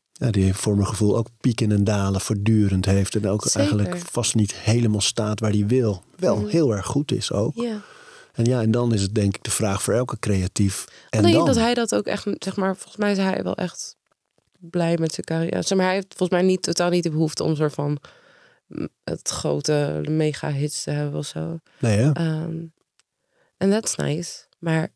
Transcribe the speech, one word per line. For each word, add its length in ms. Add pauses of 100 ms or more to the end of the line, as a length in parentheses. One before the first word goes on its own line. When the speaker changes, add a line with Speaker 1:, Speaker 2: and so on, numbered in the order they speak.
(120)
Speaker 1:
ja, 180
die 240
voor 220
mijn 120
gevoel 280
ook 120 (120)
pieken 320
en 120
dalen 360
voortdurend 640
heeft. 300
En 140
ook 140
Speaker 2:
Zeker. 180
Speaker 1:
eigenlijk 360 (140)
vast 240
niet 200
helemaal 460
staat 400
waar 100
hij 160
wil. 360 (140)
Wel 200
Speaker 2:
Mhm. 100
Speaker 1:
heel 280
erg 120
goed 260
is 200
ook. 220
Speaker 2:
Ja. 260 (520)
Speaker 1:
En 120
ja, 180
en 80
dan 240
is 80
het 120
denk 220
ik 80
de 60
vraag 320
voor 120
elke 240
creatief. 640 (260)
En 80
Speaker 2:
Alleen 160
Speaker 1:
dan? 120
Speaker 2:
dat 100
hij 180
dat 200
ook 120
echt, 200 (120)
zeg 180
maar, 200
volgens 200
mij 160
is 60
hij 240
wel 140
echt 400 (640)
blij 400
met 160
zijn 120
carrière. 360
Zeg 160
maar, 80
hij 80
heeft 220
volgens 240
mij 80
niet, 140
totaal 280
niet 120
de 80
behoefte 340
om 120
soort 180
van, 240 (680)
mm, 220 (160)
het 240
grote 800
mega 440
hits 300
te 80
hebben 280
of 80
zo. 320 (200)
Speaker 1:
Nee, 200
hè? 140
Speaker 2:
Ehm, 520 (920)
en 140
that's 260
nice. 360 (260)
Maar 380